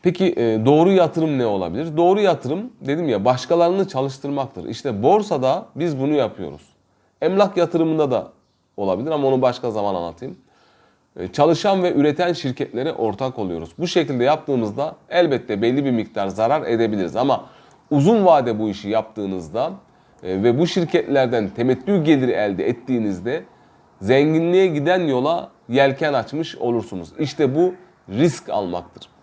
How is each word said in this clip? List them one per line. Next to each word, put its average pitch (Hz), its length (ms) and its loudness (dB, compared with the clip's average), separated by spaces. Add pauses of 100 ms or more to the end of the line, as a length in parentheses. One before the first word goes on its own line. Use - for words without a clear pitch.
Peki, 180 360 2
e, 110 280 2
doğru 156 260 6
yatırım 160 460 2
ne 123 80 0
olabilir? 107 520 -4
Doğru 180 220 4
yatırım, 175 520 -2 (100)
dedim 147 280 -2
ya, 101 160 0
başkalarını 170 640 2
çalıştırmaktır. 135 800 -6
İşte 113 380 -6
borsada 175 640 2 (100)
biz 156 240 -4
bunu 143 140 0
yapıyoruz. 95 480 -4 (600)
Emlak 190 360 2
yatırımında 160 540 0
da 107 160 -2 (500)
olabilir 101 340 -2
ama 147 160 0
onu 131 140 2
başka 123 300 0
zaman 101 240 -2
anlatayım. 87 420 -10 (840)
E, 92 80 -6
çalışan 170 560 2
ve 175 100 0
üreten 151 400 0
şirketlere 135 600 -6
ortak 113 460 -4
oluyoruz. 85 380 -6
Bu 170 100 -4
şekilde 143 360 0
yaptığımızda 135 720 -2 (140)
elbette 123 520 0
belli 131 240 0
bir 135 60 0
miktar 104 360 -2
zarar 110 400 0
edebiliriz 107 480 0
ama 127 300 0 (460)
uzun 185 340 4
vade 123 340 4
bu 110 100 -2
işi 101 200 -8
yaptığınızda, 101 840 -4 (520)
e, 95 200 -4
ve 120 160 4
bu 170 80 4
şirketlerden 135 840 0
temettü 131 540 0
geliri 135 280 4
elde 98 360 -2
ettiğinizde 113 760 -4 (580)
zenginliğe 160 680 4
giden 165 400 0
yola 143 420 -2 (200)
yelken 135 440 2
açmış 143 420 -4
olursunuz. 107 640 -4
İşte 139 360 -2
bu 180 180 2 (360)
risk 127 400 0
almaktır. 87 600 -6 (140)